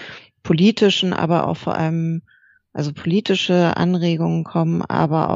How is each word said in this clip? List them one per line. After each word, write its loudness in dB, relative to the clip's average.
politischen, 2
aber 0
auch -4
vor -4
allem, -2
also -6
politische 0
Anregungen 0
kommen, -2
aber 0